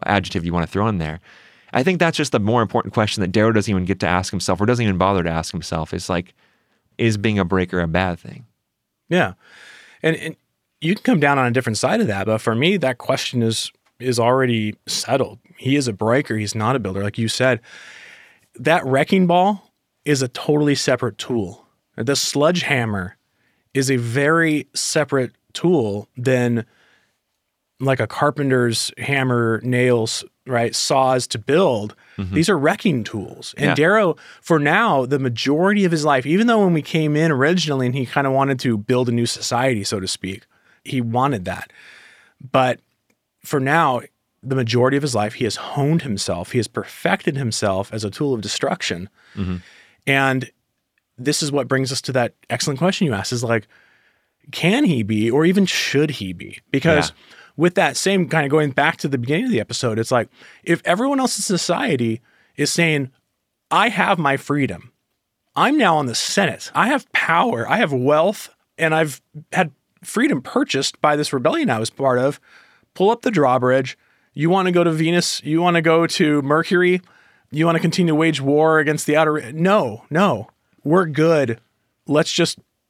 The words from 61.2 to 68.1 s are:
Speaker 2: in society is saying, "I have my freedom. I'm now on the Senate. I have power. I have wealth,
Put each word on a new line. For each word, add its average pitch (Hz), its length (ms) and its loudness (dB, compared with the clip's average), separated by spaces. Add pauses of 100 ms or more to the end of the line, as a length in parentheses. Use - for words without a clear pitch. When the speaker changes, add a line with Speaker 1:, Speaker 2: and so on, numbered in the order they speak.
Speaker 2:
in 196 40 -6
society 165 800 -2 (360)
is 143 140 -2
saying, 151 400 0 (600)
"I 190 180 2
have 196 300 0
my 139 180 2
freedom. 135 560 -4 (640)
I'm 220 220 4
now 185 180 4
on 147 100 0
the 113 80 -4
Senate. - 600 -2
I 180 140 2
have 277 240 -2
power. 170 560 0
I 160 100 2
have 185 140 0
wealth, 151 580 0 (280)